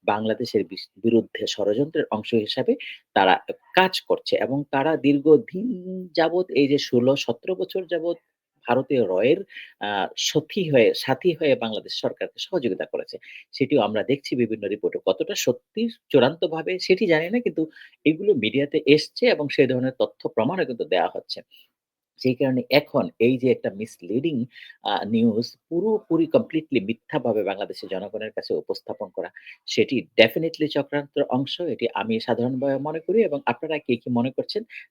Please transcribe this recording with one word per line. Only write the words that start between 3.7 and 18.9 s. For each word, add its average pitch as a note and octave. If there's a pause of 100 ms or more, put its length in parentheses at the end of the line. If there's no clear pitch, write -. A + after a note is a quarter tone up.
কাজ F#3
করছে -
এবং C#3
তারা D3+
দীর্ঘদিন F3+
যাবৎ E3
এই C#3
যে C#3
ষোলো C3
সতেরো C#3
বছর F#3 (120)
যাবৎ E3+ (520)
ভারতীয় B2
রয়ের, G#2 (440)
আ, G3+
সথী D#3+
হয়ে, A2+
সাথী D3+
হয়ে D3+
বাংলাদেশ A2
সরকারকে -
সহযোগিতা B2
করেছে। - (340)
সেটিও C#3
আমরা G#2
দেখছি C#3
বিভিন্ন A2
রিপোর্টে। F#2
কতটা D#3
সত্যি - (200)
চূড়ান্তভাবে E3+
সেটি -
জানি E3
না, A#3+
কিন্তু E3 (340)
এগুলো D#3+
মিডিয়াতে C3+
এসছে D3+